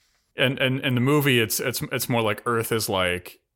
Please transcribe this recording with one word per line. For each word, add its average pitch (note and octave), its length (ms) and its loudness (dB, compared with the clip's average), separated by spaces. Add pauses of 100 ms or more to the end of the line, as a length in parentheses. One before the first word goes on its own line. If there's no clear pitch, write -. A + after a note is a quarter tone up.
(360)
And, C3+ 220 0
and C3 220 0
in C3 140 0
the A#2 60 2
movie, C#3 400 4
it's, A2 200 -2
it's, C3 220 -4 (100)
it's B2+ 160 -4
more A#2+ 140 0
like G#2 240 -2
Earth A2+ 260 -2
is, A2 160 -2
like, F2+ 520 -2 (160)